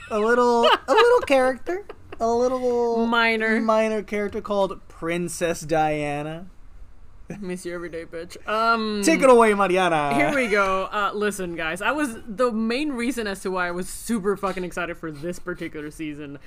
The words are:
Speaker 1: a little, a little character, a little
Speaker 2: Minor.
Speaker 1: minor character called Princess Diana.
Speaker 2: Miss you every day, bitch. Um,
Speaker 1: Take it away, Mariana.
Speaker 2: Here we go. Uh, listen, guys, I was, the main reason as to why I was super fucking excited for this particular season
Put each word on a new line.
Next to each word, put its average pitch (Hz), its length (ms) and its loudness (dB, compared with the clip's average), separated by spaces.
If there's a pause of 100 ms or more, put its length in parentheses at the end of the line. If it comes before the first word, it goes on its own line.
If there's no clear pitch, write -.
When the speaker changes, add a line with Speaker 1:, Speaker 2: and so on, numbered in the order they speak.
Speaker 1:
a 220 100 0
little, 240 460 4
a - 260 4
little 480 300 6
character, 269 640 0 (340)
a 226 80 0
little 240 800 2
Speaker 2:
Minor. 226 560 2
Speaker 1:
minor 220 400 2
character 208 400 -4
called 196 460 0
Princess 170 760 -2
Diana. 156 880 -2 (920)
Speaker 2:
Miss 180 260 -8
you 175 80 -8
every 175 160 -10
day, 165 160 -10
bitch. 170 300 -14 (120)
Um, 220 560 0
Speaker 1:
Take 320 180 4
it 269 80 6
away, 226 240 8
Mariana. 180 600 2
Speaker 2:
Here 202 220 2
we 254 120 0
go. 190 440 2
Uh, 202 220 -2
listen, 202 420 -4
guys, 165 260 -6
I 214 100 0
was, 269 260 -2 (100)
the 240 240 0
main 233 400 -2
reason 240 360 -2
as 196 140 -6
to 196 80 -4
why 180 180 0
I 175 40 -4
was 180 160 -4
super 202 480 -2
fucking 185 280 -4
excited 170 340 -6
for 165 120 -10
this 156 300 -8
particular 160 500 -8
season 147 580 -10